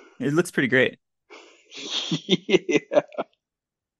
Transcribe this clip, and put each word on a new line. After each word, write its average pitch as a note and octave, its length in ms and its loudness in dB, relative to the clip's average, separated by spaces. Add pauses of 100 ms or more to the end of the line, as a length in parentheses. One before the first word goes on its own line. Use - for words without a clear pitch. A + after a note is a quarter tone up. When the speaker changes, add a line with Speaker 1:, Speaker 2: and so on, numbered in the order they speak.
(200)
Speaker 1:
It C#3 140 -2
looks F3 180 0
pretty C#3+ 160 -2
great. B2+ 360 2
<laughs> - 40 -20 (1200)
Speaker 2:
Yeah. - 760 0 (1000)